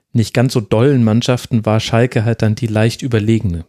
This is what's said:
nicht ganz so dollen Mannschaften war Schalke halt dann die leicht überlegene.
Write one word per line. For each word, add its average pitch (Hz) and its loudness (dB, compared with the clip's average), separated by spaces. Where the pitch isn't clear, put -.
nicht 113 0
ganz 123 0
so 131 -2
dollen 120 2
Mannschaften 117 0
war 110 0
Schalke 120 0
halt 113 -2
dann 107 2
die 113 -6
leicht 107 0
überlegene. 110 0